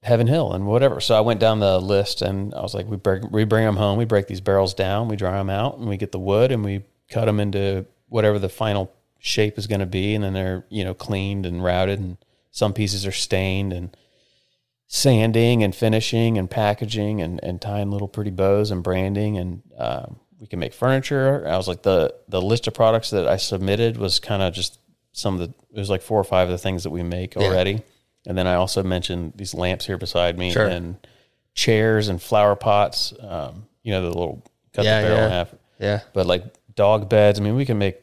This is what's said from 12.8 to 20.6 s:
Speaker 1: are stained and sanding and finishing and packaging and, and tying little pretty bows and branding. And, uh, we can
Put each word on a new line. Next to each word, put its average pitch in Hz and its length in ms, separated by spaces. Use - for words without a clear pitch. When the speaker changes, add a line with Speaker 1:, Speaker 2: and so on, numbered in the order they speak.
Speaker 1:
are 98 60
stained 95 640
and 90 240
sanding 113 800
and 98 100
finishing 113 640
and 92 120
packaging 107 680
and, 85 220
and 90 180
tying 101 300
little 101 160
pretty 101 240
bows 98 400
and 90 140
branding. 101 520
And, 87 260
uh, 60 300
we 107 80
can 90 140